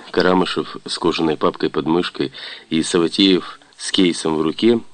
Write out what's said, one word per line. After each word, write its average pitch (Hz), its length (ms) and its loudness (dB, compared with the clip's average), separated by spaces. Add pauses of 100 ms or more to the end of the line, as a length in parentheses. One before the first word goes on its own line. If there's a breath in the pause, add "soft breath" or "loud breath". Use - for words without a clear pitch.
(120)
Карамышев 90 720 0
с - 140 -8
кожаной 80 380 0
папкой 82 320 -2
под 73 160 -4
мышкой 78 460 -2 (380 loud breath)
и 80 140 0
Саватеев 90 760 2 (180)
с - 140 -10
кейсом 82 440 0
в 78 60 0
руке 110 400 2 (120)